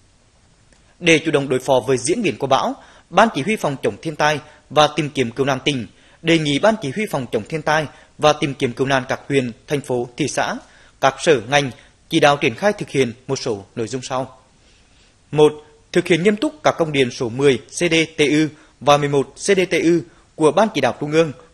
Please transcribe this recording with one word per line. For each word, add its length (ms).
Để 260
chủ 60
động 180
đối 100
phó 200
với 180
diễn 240
biến 160
của 100
bão, 280
Ban 260
Chỉ 60
huy 140
Phòng 280
chống 180
thiên 140
tai 240
và 260
Tìm 140
kiếm 220
cứu 140
nạn 200
tỉnh 220
đề 180
nghị 200
Ban 220
Chỉ 140
huy 160
Phòng 200
chống 180
thiên 120
tai 260
và 160
Tìm 200
kiếm 200
cứu 140
nạn 220
các 200
huyện, 220
thành 140
phố, 260
thị 100
xã, 280
các 180
sở, 300
ngành 220
chỉ 100
đạo 180
triển 180
khai 180
thực 160
hiện 240
một 80
số 280
nội 120
dung 140
sau. 360
Một, 220
thực 160
hiện 160
nghiêm 120
túc 280
các 140
công 140
điện 200
số 180
mười 280
C 200
D 180
T 20
U 280
và 180
mười 120
một 140
C 100
D 140
T 40
U 260
của 160
Ban 220
Chỉ 80
đạo 180
Trung 120
ương 200